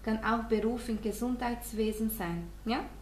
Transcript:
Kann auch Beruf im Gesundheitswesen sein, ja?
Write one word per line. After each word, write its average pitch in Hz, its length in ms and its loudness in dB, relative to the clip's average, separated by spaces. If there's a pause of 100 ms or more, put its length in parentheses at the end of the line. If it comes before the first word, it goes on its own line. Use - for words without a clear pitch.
Kann 220 220 0
auch 226 200 2
Beruf 226 440 2
im 214 140 0
Gesundheitswesen 220 1040 0
sein, 170 400 -2 (160)
ja? 240 160 2 (220)